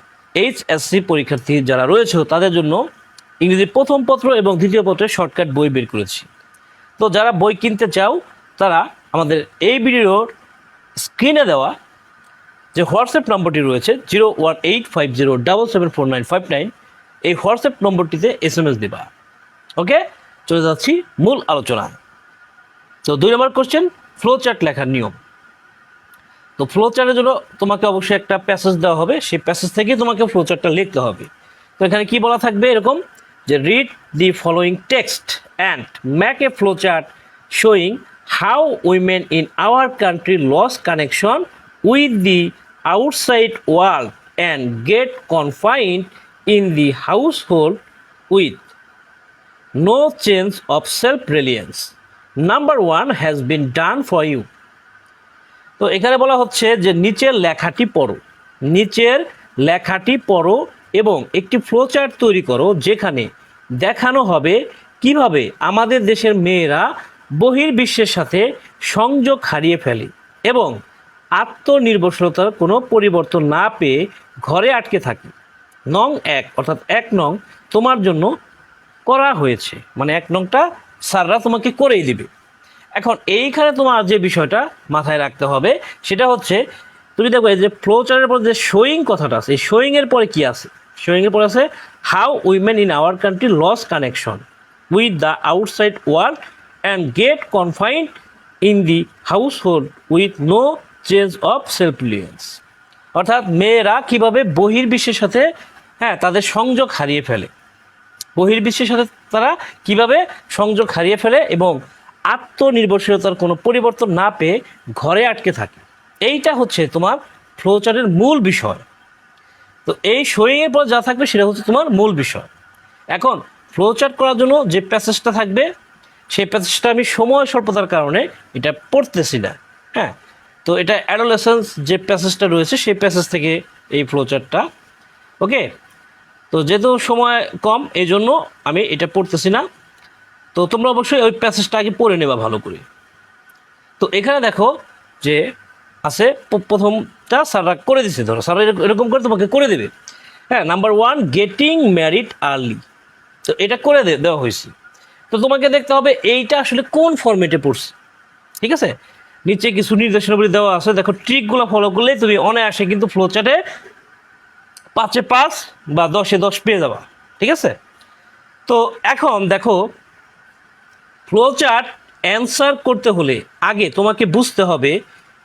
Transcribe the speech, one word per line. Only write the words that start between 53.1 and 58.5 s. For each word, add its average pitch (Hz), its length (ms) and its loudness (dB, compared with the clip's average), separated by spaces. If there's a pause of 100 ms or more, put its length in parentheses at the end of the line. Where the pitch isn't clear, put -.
has 156 260 -2 (120)
been 151 240 -2
done 185 300 -2
for 160 220 0
you।" 143 180 -4 (1400)
তো 202 100 0
এখানে 190 280 2
বলা 262 200 2
হচ্ছে 233 400 0
যে 185 160 2
নিচের 214 420 2
লেখাটি 175 520 -2
পড়ো, 127 300 -2 (460)